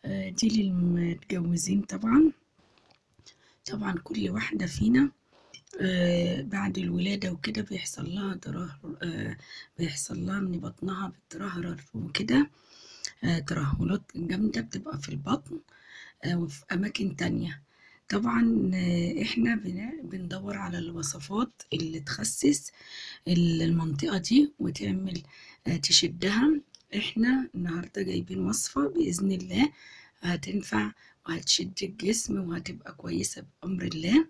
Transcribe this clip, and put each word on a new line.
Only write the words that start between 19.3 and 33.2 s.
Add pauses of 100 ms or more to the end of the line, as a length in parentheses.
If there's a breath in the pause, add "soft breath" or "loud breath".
بن-،
بندور
على
الوصفات (120)
اللي
تخسس (560 loud breath)
ال-،
المنطقة
دي
وتعمل، (440 loud breath)
آه،
تشدها. (360)
إحنا
النهاردة
جايبين
وصفة
بإذن
الله (520 loud breath)
هتنفع (360 soft breath)
وهتشد
الجسم
وهتبقى
كويسة (160)